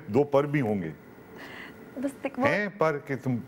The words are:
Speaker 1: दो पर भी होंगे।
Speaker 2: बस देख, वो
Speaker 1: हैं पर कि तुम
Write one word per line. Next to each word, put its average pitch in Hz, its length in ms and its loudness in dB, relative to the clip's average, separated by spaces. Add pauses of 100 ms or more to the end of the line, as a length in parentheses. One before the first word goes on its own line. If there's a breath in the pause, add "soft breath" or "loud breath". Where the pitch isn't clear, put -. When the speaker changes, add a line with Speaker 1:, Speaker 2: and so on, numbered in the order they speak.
(120)
Speaker 1:
दो 131 120 6
पर 143 220 6
भी 147 140 0
होंगे। 101 340 0 (1040 loud breath)
Speaker 2:
बस 277 120 -2
देख, - 280 -8
वो 254 60 2
Speaker 1:
हैं 202 240 2
पर 156 380 2
कि 139 80 -2
तुम 123 320 -2